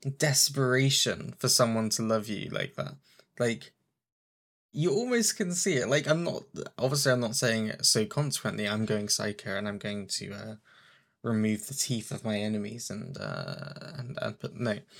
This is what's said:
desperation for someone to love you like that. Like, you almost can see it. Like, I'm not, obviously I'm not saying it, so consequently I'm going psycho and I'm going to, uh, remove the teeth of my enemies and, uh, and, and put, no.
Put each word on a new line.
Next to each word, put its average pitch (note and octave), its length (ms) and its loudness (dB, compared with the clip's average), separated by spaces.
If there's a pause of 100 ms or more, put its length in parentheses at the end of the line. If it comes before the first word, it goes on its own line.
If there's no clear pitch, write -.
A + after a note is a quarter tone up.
(180)
desperation C3+ 1200 4
for B2+ 100 2
someone A2+ 420 4
to A#2 120 0
love A2 260 2
you G2 220 -6
like - 240 -4
that. - 220 -6 (420)
Like, A#2 340 0 (1000)
you D#3 200 2
almost A#3 440 2
can F3+ 160 -2
see F3+ 220 0
it. A#2+ 140 0
Like, C#3+ 200 2
I'm E3 160 2
not, - 180 -4 (340)
obviously C3+ 360 4
I'm B2 80 4
not A#2 160 -2
saying A2+ 320 2
it, - 180 0
so A2 180 6
consequently G#2+ 640 -2
I'm G#2+ 160 0
going G#2 240 0
psycho G#2 480 -2
and G#2 120 -4
I'm G2+ 100 -6
going G#2 300 -6
to, G2 240 -6
uh, A2 220 -10 (680)
remove G#2+ 460 0
the C#3 60 -10
teeth - 380 -4
of - 120 -6
my G#2+ 140 -2
enemies G#2+ 520 -4
and, - 280 -10
uh, - 800 -8
and, B2+ 220 -10
and G#2+ 180 -4
put, - 160 -8
no. A2 240 -2 (220)